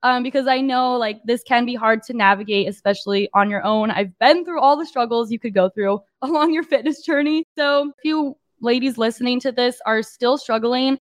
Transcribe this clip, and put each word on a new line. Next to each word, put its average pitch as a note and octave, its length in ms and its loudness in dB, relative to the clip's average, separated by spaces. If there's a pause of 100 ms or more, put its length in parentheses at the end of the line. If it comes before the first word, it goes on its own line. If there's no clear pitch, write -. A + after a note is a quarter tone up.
um, B3 200 2
because C4+ 240 -2
I C4 140 2
know, B3+ 380 0
like, A3 260 -4
this A#3 180 -2
can B3 220 0
be B3 100 -6
hard A3 300 0
to - 80 -12
navigate, G3+ 560 2
especially G3+ 640 -2
on G3+ 180 4
your G3+ 140 -4
own. G#3+ 260 0
I've G3 280 -4
been E4 260 4
through E4 160 -6
all C#4 160 4
the D#4 100 -6
struggles A#3 460 -2
you A#3 60 -6
could A3 160 -8
go F#3+ 160 2
through G3+ 300 -2 (100)
<laughs> - 120 -16
along D4+ 300 0
your D#4+ 120 -2
fitness C#4 380 -2
journey. D#4 420 0 (120)
So C#4+ 420 0
if - 60 -20
you D#4 320 -2 (240)
ladies A#3+ 380 0
listening B3 420 -2
to C4 120 -4
this B3 340 -2
are A3 160 0
still B3 340 0
struggling B3+ 720 -2